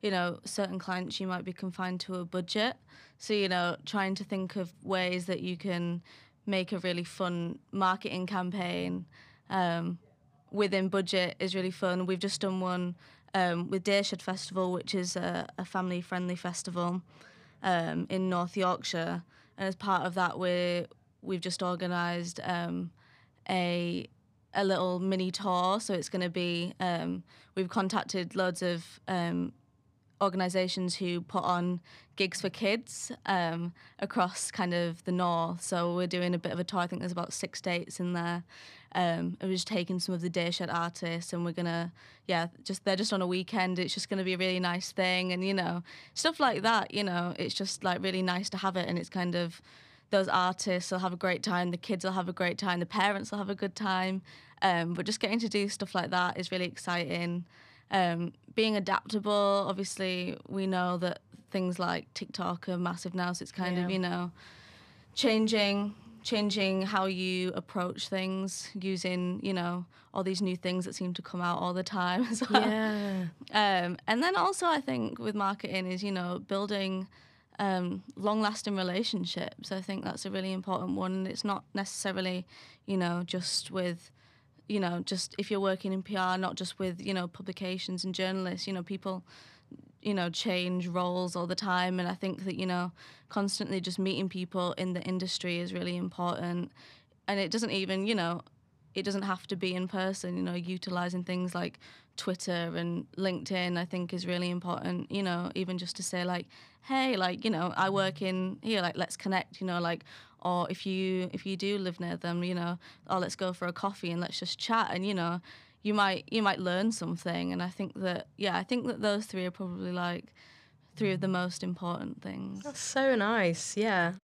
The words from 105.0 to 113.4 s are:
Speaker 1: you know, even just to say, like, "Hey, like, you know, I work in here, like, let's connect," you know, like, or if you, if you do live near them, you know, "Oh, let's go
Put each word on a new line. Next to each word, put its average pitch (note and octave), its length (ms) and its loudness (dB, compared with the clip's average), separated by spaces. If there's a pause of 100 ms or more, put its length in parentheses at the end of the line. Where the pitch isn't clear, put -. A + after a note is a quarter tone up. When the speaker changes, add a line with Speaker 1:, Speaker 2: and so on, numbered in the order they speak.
Speaker 1:
you G3 100 0
know, F3 320 0
even F#3 220 -2
just F3 200 -6
to F#3 60 -8
say, F3+ 220 0
like, F3 220 0 (360)
"Hey, C4 340 2
like, F#3 280 2
you A3 60 4
know, F3 260 0
I F#3+ 140 4
work F#3+ 320 2
in F#3 400 0
here, A3 180 2
like, F3 160 0
let's F#3 200 -2
connect," - 440 0
you F#3+ 60 -2
know, F3 140 0
like, E3+ 240 -2 (360)
or F3 300 2
if - 160 -4
you, F#3 480 0
if - 100 -6
you F#3+ 140 -4
do G3+ 180 0
live F3+ 240 -4
near E3+ 160 -2
them, F3 260 -2
you F3+ 120 0
know, F3 240 -2 (280)
"Oh, F#3+ 120 0
let's F3+ 180 -2
go F#3 160 -2